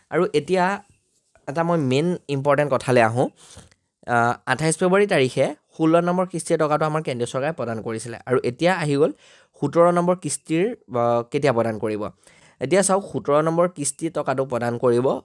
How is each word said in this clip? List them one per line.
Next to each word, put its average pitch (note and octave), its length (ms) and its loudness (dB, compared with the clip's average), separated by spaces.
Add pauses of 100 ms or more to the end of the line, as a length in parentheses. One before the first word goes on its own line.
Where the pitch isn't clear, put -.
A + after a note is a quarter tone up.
আৰু D#3+ 140 0 (100)
এতিয়া E3+ 320 0 (840)
এটা D3+ 160 -4
মই E3+ 140 0
মেইন C#3+ 300 0 (200)
ইম্পৰ্টেণ্ট C#3+ 460 0
কথালৈ B2 280 2
আহোঁ। A#2 260 2 (800)
আ, A#2+ 100 0 (280)
আঠাইছ D#3 320 0
ফেব্ৰুৱাৰী F#3+ 300 2
তাৰিখে C#3 380 2 (320)
ষোল্ল D#3+ 240 4
নম্বৰ F3+ 240 -2
কিস্তিৰ E3 320 -4
টকাটো D3+ 280 0
আমাৰ D#3 160 -2
কেন্দ্ৰীয় B2 320 -4
চৰকাৰে C#3 260 -4
প্ৰদান A#2 220 -6
কৰিছিলে A2+ 440 -8
আৰু B2+ 180 2
এতিয়া D#3+ 300 0
আহি D3+ 220 -2
গ'ল D#3 160 2 (500)
সোতৰ D#3+ 300 4
নম্বৰ F3 240 2
কিস্তিৰ, D#3+ 560 -4
আ, A#2+ 600 0
কেতিয়া C#3+ 220 0
প্ৰদান A2+ 260 0
কৰিব। G#2+ 220 -4 (600)
এতিয়া D3 200 2
চাওক, F#3+ 300 0
সোতৰ C#3+ 320 0
নম্বৰ E3 260 2
কিস্তি C#3+ 400 -8
টকাটো C3+ 360 -2
প্ৰদান A#2+ 320 -2
কৰিব A#2+ 300 4 (180)